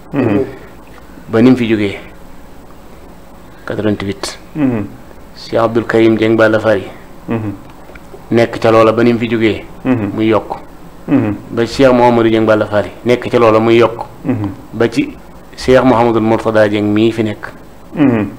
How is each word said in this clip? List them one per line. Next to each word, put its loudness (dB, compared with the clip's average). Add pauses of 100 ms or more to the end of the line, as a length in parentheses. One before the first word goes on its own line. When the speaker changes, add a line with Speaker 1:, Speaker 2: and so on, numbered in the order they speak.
(120)
Speaker 1:
Mhm. -2 (880)
Speaker 2:
Ba 0
ni 6
mu 4
fi -2
jógee. -2 (1700)
Quatre-vingt-huit. -6 (180)
Speaker 1:
Mhm. -2 (520)
Speaker 2:
Cheikh -6
Abdoul 0
Karim 2
Dieng 2
Balla 2
Fally. 0 (440)
Speaker 1:
Mhm. -6 (760)
Speaker 2:
Nekk 0
ca 2
loola 6
ba 0
ni 4
mu -2
fi -4
jógee. -2 (200)
Speaker 1:
Mhm. -2
Speaker 2:
Muy -2
yokk. -2 (520)
Speaker 1:
Mhm. 0 (160)
Speaker 2:
Ba -2
Cheikh 2
Mouhamadou 4
Dieng 2
Balla 2
Fally -2 (140)
nekk 0
ca 0
loola 4
muy 4
yokk. 0 (200)
Speaker 1:
Mhm. -4 (240)
Speaker 2:
Ba -2
ci -6 (400)
Cheikh 2
Mouhamadou 2
Mourtada 2
Dieng -2
mii 2
fi -4
nekk. -8 (420)
Speaker 1:
Mhm. 0 (120)